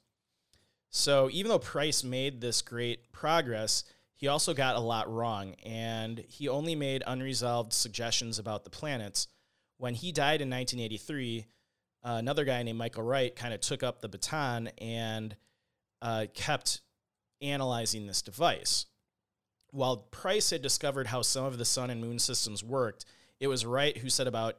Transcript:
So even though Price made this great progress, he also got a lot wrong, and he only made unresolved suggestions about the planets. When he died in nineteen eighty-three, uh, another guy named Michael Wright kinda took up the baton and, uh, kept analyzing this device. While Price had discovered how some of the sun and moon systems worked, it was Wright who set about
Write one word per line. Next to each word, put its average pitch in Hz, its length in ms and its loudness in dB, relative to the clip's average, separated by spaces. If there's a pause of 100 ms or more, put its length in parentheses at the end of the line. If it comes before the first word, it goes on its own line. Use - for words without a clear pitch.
(920)
So 135 400 6
even 190 180 0
though 214 80 6
Price 147 460 0
made 131 380 -2
this 117 200 0
great 120 500 -4
progress, 127 760 2 (280)
he - 140 -4
also 147 260 4
got 131 220 4
a 113 60 2
lot 113 300 0
wrong, 110 440 -2 (100)
and 113 540 -4
he - 280 -10
only 147 280 0
made 135 320 0
unresolved 123 680 0
suggestions 113 640 0
about 107 260 -6
the - 60 -18
planets. 117 580 -4 (500)
When 123 180 -4
he 165 160 -6
died 147 300 4
in 135 80 -2
nineteen 127 300 -2
eighty-three, 113 680 -4 (560)
uh, 120 160 0
another 143 260 2
guy 127 160 2
named 113 160 -2
Michael 117 260 -4
Wright 127 320 2
kinda 117 220 -4
took 131 240 -2
up 123 200 -2
the 110 80 -6
baton 120 580 -2 (100)
and, 110 580 -4 (680)
uh, 113 320 0
kept - 460 0 (600)
analyzing 120 640 0
this 98 160 -2
device. 117 640 0 (880)
While 127 240 2
Price 196 520 0
had 160 120 0
discovered 135 460 0
how 123 140 0
some 131 240 0
of 131 120 -4
the 120 60 -2
sun 123 260 2
and 117 120 -4
moon 117 180 -4
systems 110 420 0
worked, 117 440 -2 (340)
it 135 80 0
was 127 180 0
Wright 135 300 2
who 127 140 -4
set 127 180 2
about 113 320 0